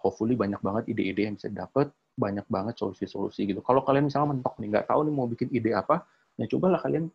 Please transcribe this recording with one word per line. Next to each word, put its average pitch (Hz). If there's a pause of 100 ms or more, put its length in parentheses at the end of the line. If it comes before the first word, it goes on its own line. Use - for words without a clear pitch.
hopefully 113
banyak 101
banget 104
ide-ide 101
yang 104
bisa -
didapat, 135 (240)
banyak 101
banget 104
solusi-solusi 101
gitu. 95
Kalau 135
kalian 139
misalnya 143
mentok 131
nih, 104
nggak 104
tahu 139
nih 151
mau 131
bikin 117
ide 113
apa, 156 (320)
ya 120
cobalah 165
kalian 156